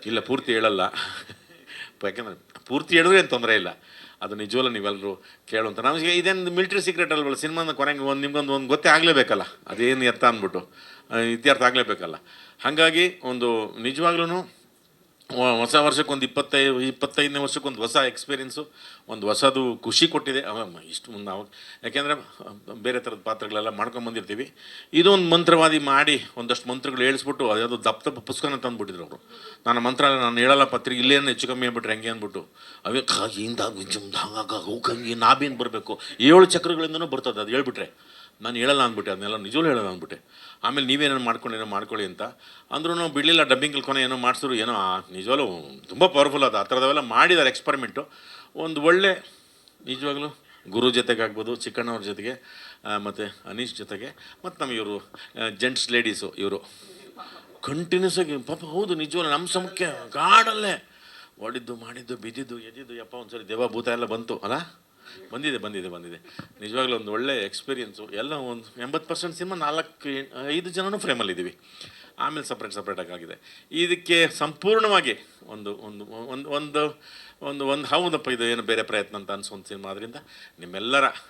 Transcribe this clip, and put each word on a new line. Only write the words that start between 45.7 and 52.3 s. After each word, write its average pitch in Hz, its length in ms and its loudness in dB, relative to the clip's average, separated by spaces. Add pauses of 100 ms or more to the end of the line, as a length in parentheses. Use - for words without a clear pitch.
ತುಂಬ 120 160 4
ಪವರ್‌ಫುಲ್ 143 380 4
ಅದು. 113 140 4
ಆ 98 60 0
ಥರದವೆಲ್ಲ 131 360 2
ಮಾಡಿದ್ದಾರೆ 139 500 4
ಎಕ್ಸ್ಪರಿಮೆಂಟು. 135 600 -4 (460)
ಒಂದು 156 260 -6
ಒಳ್ಳೆ 180 420 4 (640)
ನಿಜವಾಗ್ಲೂ 143 520 -6 (320)
ಗುರು 117 200 2
ಜೊತೆಗಾಗ್ಬೋದು, 113 640 0
ಚಿಕ್ಕಣ್ಣವ್ರ 117 460 -8
ಜೊತೆಗೆ, 104 420 -8 (420)